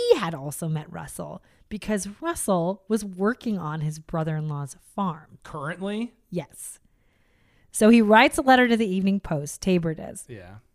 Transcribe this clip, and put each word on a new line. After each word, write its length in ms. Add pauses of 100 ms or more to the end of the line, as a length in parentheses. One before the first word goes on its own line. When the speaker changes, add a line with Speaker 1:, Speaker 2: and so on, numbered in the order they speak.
(160)
Speaker 1:
had 180
also 340
met 220
Russell 520 (260)
because 400 (140)
Russell 680
was 160
working 540
on 240
his 160
brother-in-law's 800 (200)
farm. 460
Speaker 2:
Currently? 720 (160)
Speaker 1:
Yes. 480 (920)
So 200
he 100
writes 380
a 40
letter 240
to 100
the 100
Evening 340
Post, 400
Tabor 340
does. 340
Speaker 2:
Yeah. 280 (180)